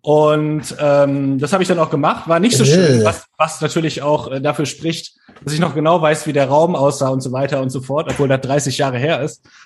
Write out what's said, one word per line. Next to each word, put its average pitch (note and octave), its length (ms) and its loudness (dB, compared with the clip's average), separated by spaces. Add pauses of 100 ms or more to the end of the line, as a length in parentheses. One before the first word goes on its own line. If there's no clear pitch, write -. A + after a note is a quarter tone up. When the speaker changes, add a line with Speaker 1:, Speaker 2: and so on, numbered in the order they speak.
Speaker 1:
Und, D3+ 760 2
ähm, C#3 580 2
das C#3 140 -2
habe F#3+ 100 0
ich F3+ 60 0
dann F3+ 100 0
auch D#3 120 0
gemacht, D#3+ 360 -2
war E3 140 2
nicht A3+ 160 2
so C3 80 4
schön, C#3+ 380 4
Speaker 2:
Äh. - 20 2
Speaker 1:
was, - 220 -2 (100)
was D#3+ 240 -2
natürlich D#3 400 -2
auch, D3 320 -2
äh, C3+ 80 -6
dafür D3 240 -2
spricht, E3 500 -8 (300)
dass C#3+ 80 -6
ich D#3 80 -2
noch E3 140 0
genau D#3+ 260 2
weiß, D#3+ 260 0
wie D#3 60 -4
der C#3 160 2
Raum D#3+ 260 2
aussah C#3 340 0
und C3+ 120 -2
so B2+ 120 -6
weiter C#3 280 -2
und C3 80 -4
so C3 140 -6
fort, D3 280 -4
obwohl C#3 180 0
das C3 120 2
dreißig C3+ 380 -2
Jahre C3+ 200 -2
her C#3 220 0
ist. - 220 -8 (240)